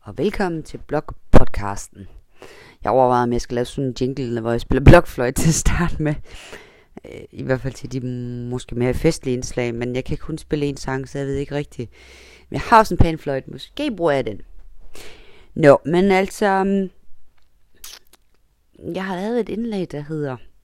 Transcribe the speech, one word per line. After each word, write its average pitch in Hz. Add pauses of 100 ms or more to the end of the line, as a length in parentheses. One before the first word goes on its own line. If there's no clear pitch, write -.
og 98
velkommen 170
til -
Blogpodcasten. - (760)
Jeg 107
overvejede, 123
om 120
jeg 120
skal -
lave 123
sådan 135
en 120
jingle, 127
hvor 113
jeg 117
spiller 139
blokfløjte 139
til 160
at 156
starte -
med. 151 (920)
Øh, - (100)
i -
hvert 131
fald 131
til 127
de 127 (440)
måske 123
mere 123
festlige 143
indslag, 123
men 120
jeg 127
kan -
kun -
spille 147
én 139
sang, 135
så -
jeg 139
ved 139
ikke 139
rigtigt. 139 (600)
Men -
jeg -
har -
også 220
en 165
panfløjte, 147
måske 240
bruger 170
jeg 131
den. 101 (1120)
Nå, 147
men 180
altså, 190
øhm, 196 (2000)
jeg 185
har 190
lavet 220
et -
indlæg, 202
der 147
hedder 147 (280)